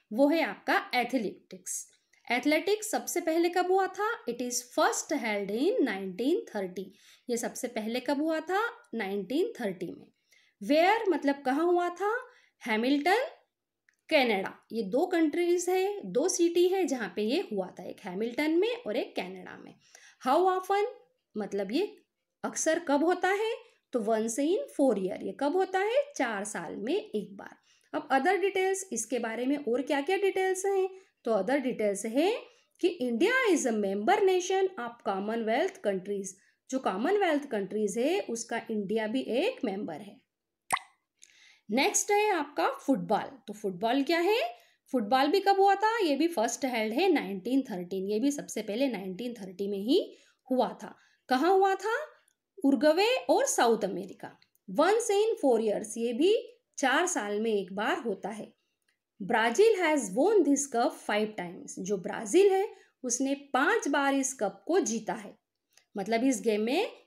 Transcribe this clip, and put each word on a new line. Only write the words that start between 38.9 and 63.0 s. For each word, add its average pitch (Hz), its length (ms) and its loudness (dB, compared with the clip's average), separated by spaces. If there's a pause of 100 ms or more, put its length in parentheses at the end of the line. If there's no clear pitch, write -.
भी 262 140 -2
एक 311 440 -2
मेंबर 190 360 -6
है। 202 220 -20 (1500)
नेक्स्ट 349 400 2
है 415 200 4
आपका 330 380 0
फुटबॉल। 185 680 -2 (100)
तो 208 60 -12
फुटबॉल 220 500 -2
क्या 330 160 2
है? 466 360 0 (360)
फुटबॉल 254 360 2
भी 381 120 4
कब 392 200 4
हुआ 392 160 6
था? 427 220 0
ये 320 180 2
भी 320 120 2
फर्स्ट 247 380 -2
हेल्ड 220 280 -2
है 359 160 2
नाइनटीन 233 520 0
थर्टीन। 190 480 -6
ये 214 100 0
भी 285 120 2
सबसे 220 300 -8
पहले 233 260 -2
नाइनटीन 196 460 -6
थर्टी 196 340 -8
में 202 100 -4
ही 269 400 0 (340)
हुआ 240 320 0
था। - 120 -16 (340)
कहाँ 294 240 4
हुआ 381 220 4
था? 415 200 -2 (680)
उरुग्वे 302 540 4
और 453 280 2
साउथ 233 380 2
अमेरिका। 185 560 -10 (320)
Once 392 400 2
in 403 140 4 (200)
four 233 140 4
years, 214 280 -2 (100)
ये 233 160 -2
भी 370 480 0 (160)
चार 285 300 2
साल 208 320 -4
में 220 140 0
एक 190 200 -2
बार 247 260 -2
होता 196 300 -6
है। 214 240 -12 (720)
Brazil 233 580 4
has 311 180 2
won 254 360 2
this 285 400 4
cup 254 160 2 (180)
five 214 200 0 (100)
times। 175 400 -12
जो 196 180 -2
ब्राजील 320 540 4
है, 392 240 0 (280)